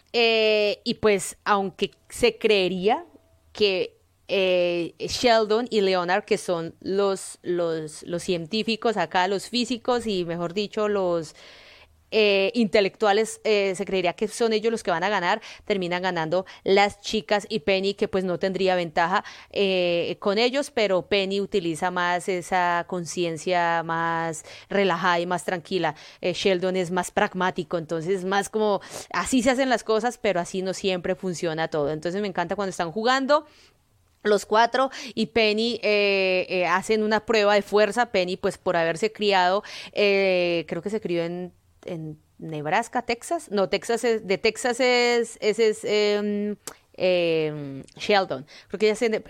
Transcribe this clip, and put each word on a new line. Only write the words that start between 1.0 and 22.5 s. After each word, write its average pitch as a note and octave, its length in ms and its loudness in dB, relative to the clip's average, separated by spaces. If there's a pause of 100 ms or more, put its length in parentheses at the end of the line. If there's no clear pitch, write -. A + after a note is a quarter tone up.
aunque G3 460 -2 (180)
se A3+ 280 0
creería G3+ 680 2 (480)
que, F#3+ 420 0 (320)
eh, F3+ 720 0
Sheldon A3+ 680 2
y A3+ 100 0
Leonard, F#3+ 460 2
que G3+ 120 0
son E3 440 -4
los, G3 640 -2
los, E3 600 -4
los F3 200 -6
científicos G#3+ 760 -2
acá, F3+ 320 0
los F#3+ 180 -4
físicos A#3+ 580 -2
y, F#3+ 200 -2
mejor E3+ 280 -4
dicho, G#3 360 -2
los, F3 440 -2 (800)
eh, G3 440 4
intelectuales, G#3+ 880 2
eh, G3+ 320 2
se G3 100 -6
creería F3+ 280 0
que G#3+ 140 -2
son A3+ 260 0
ellos G#3+ 180 0
los A3+ 120 -4
que G3 80 -2
van E3 120 0
a G3 60 0
ganar, G3+ 320 0 (240)
terminan F3+ 360 -2
ganando F3 440 0 (180)
las G3+ 380 4
chicas G#3 480 -2
y G#3+ 100 -4
Penny, G3 340 0
que G3+ 140 -2
pues F#3+ 160 -2
no F3 160 -2
tendría F#3 360 0
ventaja, F3 480 0 (280)
eh, F3+ 680 0
con G3+ 180 0
ellos, B3 340 0
pero F#3+ 360 2
Penny G3 340 0
utiliza F3+ 500 -2
más F3 360 -2
esa F3 600 0